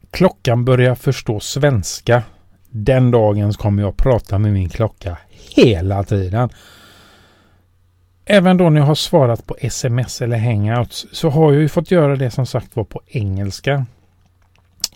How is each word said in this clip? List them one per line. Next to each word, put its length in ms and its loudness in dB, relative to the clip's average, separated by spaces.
klockan 540 0
börjar 300 2
förstå 460 -4
svenska, 840 0
den 400 2
dagen 420 2
kommer 300 -2
jag 140 -4
prata 420 0
med 140 0
min 160 -2
klocka 500 -6
hela 480 2
tiden. 440 -2
Även 320 4
då 140 4
när 100 4
jag 60 2
har 80 2
svarat 520 0
på 140 -12
S 240 -8
M 140 -2
S 240 -8
eller 160 -2
hangouts 760 -2
så 180 -2
har 220 4
jag 100 4
ju 60 0
fått 220 -4
göra 260 2
det, 140 -2
som 160 -4
sagt, 300 -8
var 80 -4
på 220 -12
engelska. 800 -4